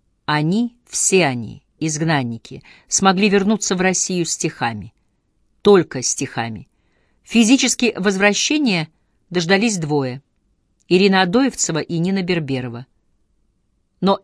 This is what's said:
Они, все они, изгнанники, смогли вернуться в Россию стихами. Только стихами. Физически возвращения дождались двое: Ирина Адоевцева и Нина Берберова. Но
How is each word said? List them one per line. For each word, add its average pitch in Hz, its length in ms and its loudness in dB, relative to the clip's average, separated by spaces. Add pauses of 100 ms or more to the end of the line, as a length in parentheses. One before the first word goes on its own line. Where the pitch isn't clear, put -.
(280)
Они, 170 500 0 (100)
все - 380 2
они, 117 380 -6 (160)
изгнанники, 151 840 -4 (260)
смогли 190 420 2
вернуться 196 460 0
в 180 60 -2
Россию 180 440 0
стихами. 117 680 -6 (680)
Только 170 400 4
стихами. 117 640 -6 (560)
Физически 240 720 2
возвращения 202 920 0 (420)
дождались 190 460 0
двое: 139 440 -2 (680)
Ирина 190 340 4
Адоевцева 180 560 0
и 165 180 -6
Нина 190 240 -2
Берберова. 131 640 -6 (1160)
Но 185 220 2